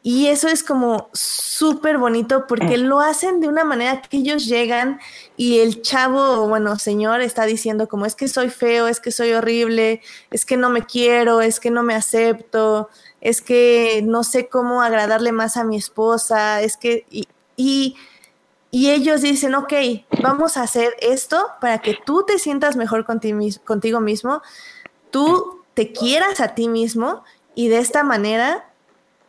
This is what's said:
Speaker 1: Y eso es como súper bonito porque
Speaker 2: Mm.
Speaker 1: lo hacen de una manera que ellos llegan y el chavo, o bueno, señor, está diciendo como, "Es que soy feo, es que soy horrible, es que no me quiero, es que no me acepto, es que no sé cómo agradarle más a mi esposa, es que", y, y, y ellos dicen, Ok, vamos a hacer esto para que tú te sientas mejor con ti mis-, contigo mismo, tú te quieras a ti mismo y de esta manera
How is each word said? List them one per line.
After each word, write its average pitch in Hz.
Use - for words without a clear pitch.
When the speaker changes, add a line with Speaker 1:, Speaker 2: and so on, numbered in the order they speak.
Speaker 1:
Y 254
eso 294
es 320
como 240
súper -
bonito 240
porque 240
Speaker 2:
Mm. 247
Speaker 1:
lo 277
hacen 330
de 311
una 311
manera 262
que -
ellos 277
llegan 240
y 240
el 226
chavo, 262
o 214
bueno, 214
señor, 214
está 233
diciendo 220
como, 202
"Es 214
que 269
soy 254
feo, 233
es 233
que 247
soy 233
horrible, 226
es -
que 254
no 247
me 233
quiero, 240
es 226
que 233
no 240
me 233
acepto, 220
es 233
que 240
no 226
sé 247
cómo 247
agradarle 226
más 226
a 240
mi 220
esposa, 214
es 220
que", 233
y, 214
y, 269
y 269
ellos 285
dicen, 277
Ok, 277
vamos 285
a 254
hacer 233
esto 285
para 233
que 208
tú 330
te 403
sientas 285
mejor 226
con 226
ti 214
mis-, 208
contigo 226
mismo, 226
tú 302
te -
quieras 320
a 226
ti 233
mismo 226
y 233
de 226
esta 269
manera 233